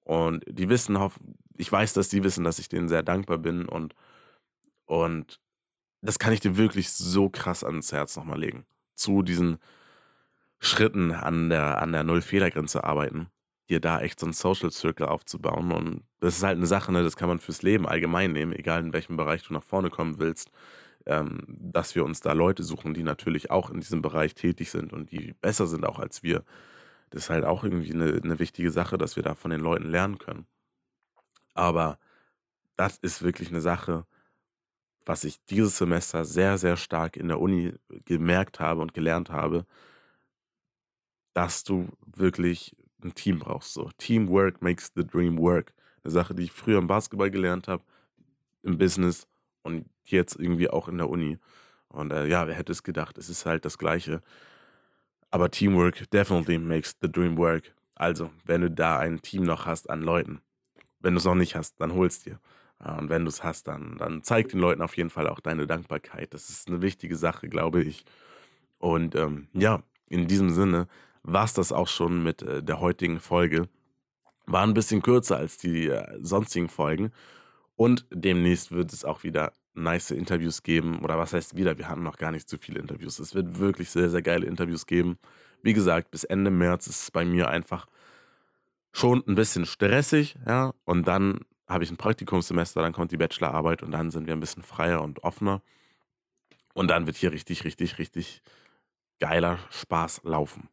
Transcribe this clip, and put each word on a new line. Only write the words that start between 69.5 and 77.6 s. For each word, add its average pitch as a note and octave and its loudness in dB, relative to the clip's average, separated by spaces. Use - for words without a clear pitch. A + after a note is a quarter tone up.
ja, G2 4
in F2 0
diesem F#2+ 4
Sinne F2 2
war's G2 2
das F2+ 2
auch F2 0
schon E2+ 0
mit, E2 -2
äh, C#2+ -6
der D#2 -4
heutigen F2 0
Folge. F2 2
War F#2 2
ein G#2+ 4
bisschen G#2+ 2
kürzer B2 4
als C#2+ -6
die, E2 -2
äh, G#1 -4
sonstigen F2 0
Folgen. E2+ -2